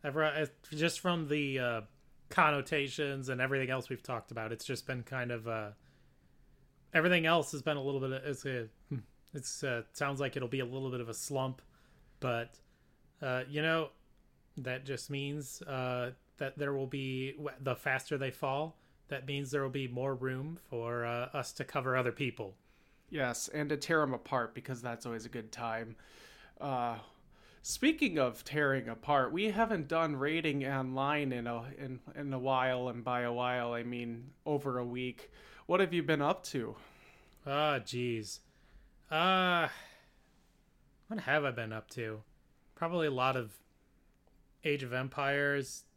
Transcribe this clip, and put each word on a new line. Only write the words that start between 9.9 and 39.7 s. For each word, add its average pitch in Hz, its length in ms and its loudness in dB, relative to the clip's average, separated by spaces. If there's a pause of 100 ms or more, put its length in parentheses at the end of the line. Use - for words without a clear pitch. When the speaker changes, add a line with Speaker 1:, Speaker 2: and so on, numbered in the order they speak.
Speaker 1:
sounds 139 280 -2
like 135 160 -2
it'll 127 120 -4
be 135 120 -2
a 127 40 0
little 131 260 -4
bit 123 100 -4
of 113 80 -6
a 113 60 -6
slump, 131 460 -2 (600)
but, 117 380 -2 (600)
uh, 127 280 -2
you 147 140 -2
know, 160 280 2 (680)
that 127 280 -6
just 135 260 -6
means, 143 520 -6
uh, 127 500 -2 (260)
that 135 200 -4
there 143 140 0
will 135 140 -2
be, 131 460 -4
w-, 147 280 -8
the 135 140 0
faster 135 420 0
they 131 140 -2
fall, 143 460 -2 (320)
that 131 180 -6
means 139 240 -4
there 139 120 2
will 135 80 0
be 131 180 -2
more 127 260 -2
room 131 440 -4 (120)
for, 117 340 -2
uh, 120 300 0
us 135 180 -4
to - 120 -6
cover 131 320 0
other 127 160 4
people. 117 420 -4 (560)
Speaker 2:
Yes, 127 380 -2
and 147 220 -2
to 151 60 0
tear 156 260 2
'em 135 120 2
apart, 120 400 -2
because 123 260 -8
that's 117 260 -6
always 113 200 -6
a - 20 -10
good 110 240 -10
time. 113 440 -4 (640)
Uh, 123 380 0 (640)
speaking 262 560 2
of 127 260 2
tearing 135 440 2
apart, 127 440 2
we 202 180 2
haven't 202 380 0
done 160 280 2
rating 151 500 2
online 135 680 0
in 120 160 -2
a, 117 160 -4 (120)
in, 131 240 -8 (140)
in 143 180 -4
a 131 60 0
while, 127 500 4
and 120 160 -4
by 123 180 2
a 120 100 0
while, 123 400 0
I 117 100 -2
mean 120 480 -6 (160)
over 139 320 2
a 123 60 0
week. 123 460 -6 (360)
What 180 140 6
have 180 140 4
you 170 80 4
been 147 200 4
up 165 220 2
to? 113 320 -4 (720)
Speaker 1:
Ah, 143 340 4
jeez. 117 600 -4 (720)
Uh, 175 580 6 (1400)